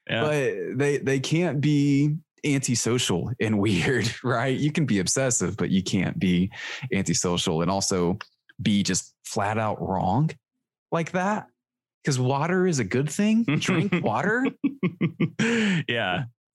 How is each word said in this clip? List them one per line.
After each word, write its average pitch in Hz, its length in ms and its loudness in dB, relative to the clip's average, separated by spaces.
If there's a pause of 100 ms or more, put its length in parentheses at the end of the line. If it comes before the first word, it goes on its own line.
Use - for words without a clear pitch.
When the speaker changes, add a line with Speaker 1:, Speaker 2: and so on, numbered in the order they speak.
(100)
Speaker 1:
Yeah. 110 120 0
Speaker 2:
But 117 560 -2
they, 143 200 2
they 135 220 0
can't 156 400 0
be 143 560 4 (280)
antisocial 120 880 0 (100)
and 110 180 2
<laughs> - 20 2
weird, 104 520 0 (120)
right? 127 340 0
You 151 140 0
can 151 140 0
be 104 140 2
obsessive, 113 560 0
but 87 140 -2
you 95 120 2
can't 90 360 -2
be 90 320 2 (420)
antisocial 87 680 0
and 85 80 0
also 95 480 0 (440)
be 101 200 2
just - 320 -4 (100)
flat 107 340 -2
out 107 240 -2
wrong 95 480 0 (640)
like 165 200 -2
that. 185 340 -2 (580)
'Cause 135 160 0
water 156 480 2
is 151 100 0
a 120 60 0
good 127 260 -2
thing. 220 320 2 (160)
Drink - 340 0
Speaker 1:
<laughs> 180 120 0
Speaker 2:
water. 202 420 0 (1400)
Speaker 1:
Yeah. 110 360 -2 (300)